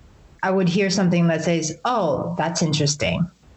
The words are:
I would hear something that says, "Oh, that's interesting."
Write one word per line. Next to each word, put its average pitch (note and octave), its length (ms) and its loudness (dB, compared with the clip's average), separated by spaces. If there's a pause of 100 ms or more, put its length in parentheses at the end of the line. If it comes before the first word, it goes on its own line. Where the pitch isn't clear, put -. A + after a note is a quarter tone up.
(420)
I F#3+ 80 0
would F#3+ 200 2
hear G3 180 2
something F3+ 400 2
that D#3+ 160 0
says, D#3+ 400 0
"Oh, G3+ 540 -2
that's E3+ 240 -2
interesting." C#3+ 680 0 (280)